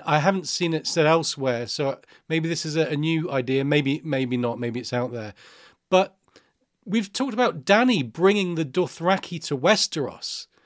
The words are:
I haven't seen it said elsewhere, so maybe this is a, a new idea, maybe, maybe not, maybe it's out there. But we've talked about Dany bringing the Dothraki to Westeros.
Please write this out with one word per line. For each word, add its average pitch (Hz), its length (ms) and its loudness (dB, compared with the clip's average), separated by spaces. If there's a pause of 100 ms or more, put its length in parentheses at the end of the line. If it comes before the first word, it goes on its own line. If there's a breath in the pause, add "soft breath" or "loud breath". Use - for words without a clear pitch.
I 151 140 4
haven't 180 280 2
seen 170 260 -2
it 156 140 -2
said 160 180 2
elsewhere, 135 640 0
so 139 320 -4 (280 soft breath)
maybe 160 220 -2
this 165 160 -4
is 151 100 -6
a, 160 120 2
a 156 80 -4
new 160 360 0
idea, 135 320 0
maybe, 147 400 0
maybe 131 340 -2
not, 117 220 -2
maybe 120 200 -4
it's 117 140 -6
out 123 180 -2
there. 110 240 -10 (540 loud breath)
But 190 280 2 (680 soft breath)
we've 208 280 -2
talked 262 200 -4
about 214 320 0
Dany 202 460 4
bringing 185 440 2
the 160 100 0
Dothraki 175 800 -2
to 147 100 -2
Westeros. 147 920 0 (180)